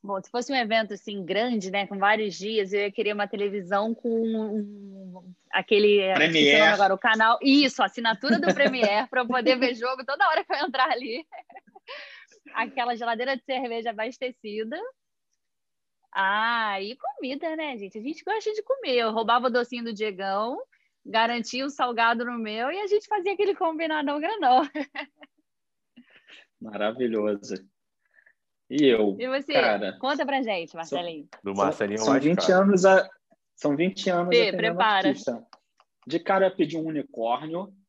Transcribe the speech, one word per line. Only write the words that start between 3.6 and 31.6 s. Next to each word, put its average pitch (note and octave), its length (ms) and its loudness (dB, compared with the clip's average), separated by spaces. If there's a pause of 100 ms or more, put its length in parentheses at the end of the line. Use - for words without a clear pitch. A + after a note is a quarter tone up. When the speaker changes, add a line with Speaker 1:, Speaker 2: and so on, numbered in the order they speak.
Speaker 1:
com - 140 -8
um, G3+ 1300 -6 (160)
aquele, G#3 520 4
esqueci - 20 0
o F#3+ 80 2
nome E3 200 4
Speaker 2:
Premiere. D3+ 300 6
Speaker 1:
agora, F#3+ 320 6
o F#3+ 40 -6
canal, A3+ 440 4
isso, C4+ 400 4
a G3 40 2
assinatura A#3 520 0
do D4 160 2
Premiere, A#3+ 540 2
pra B3+ 140 0
eu A#3+ 40 -2
poder B3+ 320 2
ver B3 160 0
jogo B3+ 300 -6
toda C#4+ 240 0
hora D#4+ 160 0
que - 80 -6
eu C#4 60 -2
entrar C4+ 340 0
ali. A#3+ 380 -6
<laughs> - 1200 -20
Aquela A#3+ 400 -4
geladeira A#3 420 -4
de - 80 -12
cerveja A#3 460 -4
abastecida. A3 880 -8 (1300)
Ah, G#3 680 0
e G#3+ 160 -10
comida, D#4+ 600 -8
né, D4+ 200 -8
gente? G3 220 -12
A - 40 -12
gente D4 220 -10
gosta G#4+ 280 -4
de G#4+ 100 -6
comer. A#4 360 -4
Eu A3+ 140 0
roubava A#3 360 0
o - 20 0
docinho A#3+ 340 -4
do A#3 80 -8
Diegão, G3+ 640 -4 (480)
garantia A#3 600 -2
o D4 40 -6
salgado A#3 540 0
no A#3+ 140 -6
meu A3+ 320 -4
e F#4 100 -6
a G#4 60 -4
gente G#4 220 0
fazia G4+ 240 -2
aquele G4 240 0
combinadão D#4 640 -2
grandão. D#4+ 420 4
<laughs> C#4+ 580 -8 (1400)
Speaker 2:
Maravilhoso. G#2+ 960 -2 (1160)
E C#3+ 160 2
eu, A2 340 4
Speaker 1:
E B3+ 80 -4
você? C#4 240 -4
Speaker 2:
cara, G#3 460 2
Speaker 1:
Conta C#4+ 280 -2
pra C4+ 160 0
gente, F#3+ 280 -4
Speaker 2:
são, F3 80 -14
Speaker 1:
Marcelinho. E3 500 -8 (160)
Speaker 3:
Do G2 100 -4
Speaker 2:
são, G2 100 2